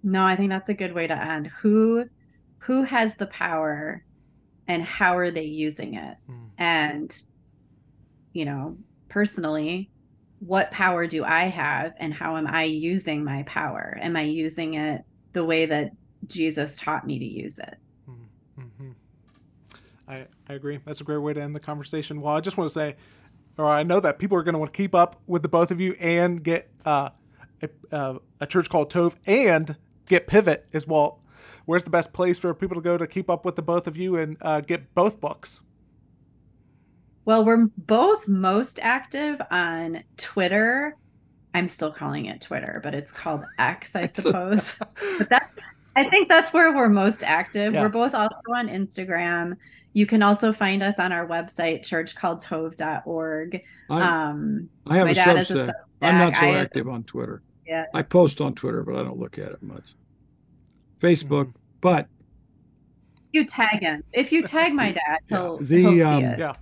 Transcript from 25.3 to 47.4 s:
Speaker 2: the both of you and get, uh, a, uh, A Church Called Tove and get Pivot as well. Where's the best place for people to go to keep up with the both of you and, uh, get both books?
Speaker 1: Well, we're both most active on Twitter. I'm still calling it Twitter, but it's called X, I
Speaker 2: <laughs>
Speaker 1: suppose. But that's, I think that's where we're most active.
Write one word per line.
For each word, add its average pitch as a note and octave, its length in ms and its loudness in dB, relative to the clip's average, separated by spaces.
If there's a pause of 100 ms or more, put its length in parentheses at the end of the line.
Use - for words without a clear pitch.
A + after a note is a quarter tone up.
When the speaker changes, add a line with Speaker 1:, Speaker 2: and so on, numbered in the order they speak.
Speaker 2:
the E3 60 -4
both E3+ 220 4
of F3 100 -2
you F#3 200 0
and E3+ 420 0
get, E3 280 -2 (140)
uh, C#3+ 260 0 (500)
a, D3+ 80 -8 (240)
uh, C3+ 260 -4 (220)
A C#3+ 60 -6
Church F3 240 0
Called D3+ 200 0
Tove E3+ 240 2 (120)
and F3 500 4 (300)
get F3 220 2
Pivot F#3 440 4
as D3 140 -4
well. D3+ 340 2 (460)
Where's F3 180 2
the E3 60 -10
best E3 220 0
place F3+ 260 0
for F3 160 -2
people F#3 220 -6
to E3+ 40 -6
go F3 160 0
to E3 100 -2
keep F3+ 220 -6
up E3+ 160 0
with F3 120 -4
the E3 60 -6
both F3 240 0
of D#3 100 -10
you F#3 200 -2
and, D#3 240 -4
uh, D#3 200 0
get D3 340 -6
both G3+ 260 2
books? - 400 -10 (1600)
Speaker 1:
Well, A3 200 6
we're A3+ 220 6 (100)
both C#4 500 2
most G3 540 0
active C#4 580 -4 (120)
on E3 520 -4 (140)
Twitter. A3+ 800 0 (560)
I'm F3 160 0
still D#3 240 -6
calling D3 340 -8
it - 140 -10
Twitter, - 420 -8
but C#3+ 120 -8
it's C#3+ 180 -8
called D3 320 -8 (140)
X, - 380 -2
I F3+ 100 -4
Speaker 2:
<laughs> - 0 -
Speaker 1:
suppose. F#3 680 -2 (420)
But D#4+ 100 -2
that's, - 260 2 (420)
I C4+ 120 2
think F#4+ 200 4
that's E4 260 6
where E4 200 6
we're C4 140 4
most G#3 360 4
active. G3+ 500 0